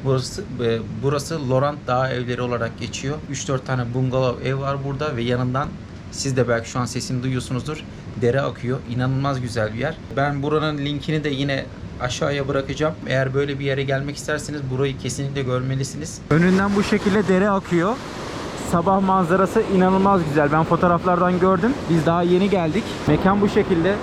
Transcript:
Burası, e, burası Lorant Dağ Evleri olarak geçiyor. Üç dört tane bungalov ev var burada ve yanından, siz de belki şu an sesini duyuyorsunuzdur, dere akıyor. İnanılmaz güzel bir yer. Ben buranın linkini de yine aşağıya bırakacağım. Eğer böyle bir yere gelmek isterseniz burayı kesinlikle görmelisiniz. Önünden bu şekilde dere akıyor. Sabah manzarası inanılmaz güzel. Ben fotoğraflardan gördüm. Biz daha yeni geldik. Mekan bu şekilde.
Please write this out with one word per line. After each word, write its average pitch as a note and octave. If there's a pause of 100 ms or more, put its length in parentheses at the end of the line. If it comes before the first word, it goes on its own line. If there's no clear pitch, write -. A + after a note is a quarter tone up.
Burası, C3 (220)
e, A2+ (240)
burası C#3+
Lorant C#3+
Dağ C3
Evleri B2
olarak A#2+
geçiyor. C3+ (120)
Üç C3+
dört C3
tane B2+ (100)
bungalov C3
ev C3
var C#3
burada C#3
ve A#2
yanından, B2 (440)
siz C3+
de A#2+
belki A#2
şu C3
an B2
sesini B2
duyuyorsunuzdur, C3 (360)
dere A#2+
akıyor. C3 (160)
İnanılmaz C3
güzel A2
bir A#2
yer. D#3 (220)
Ben C#3
buranın D3+
linkini D3
de D3+
yine C#3 (360)
aşağıya C#3
bırakacağım. C#3+ (140)
Eğer C3
böyle C#3
bir C#3+
yere C#3
gelmek C#3
isterseniz D3 (100)
burayı C3+
kesinlikle C#3
görmelisiniz. C3+
Önünden F#3
bu G3+
şekilde G#3
dere F#3+
akıyor. F#3+ (760)
Sabah F#3+
manzarası F#3+ (120)
inanılmaz F#3+
güzel. C#3+
Ben D#3+
fotoğraflardan F3
gördüm. F#3+ (160)
Biz D#3+
daha E3+
yeni F3+
geldik. F3+ (240)
Mekan F#3+
bu G#3
şekilde. F#3+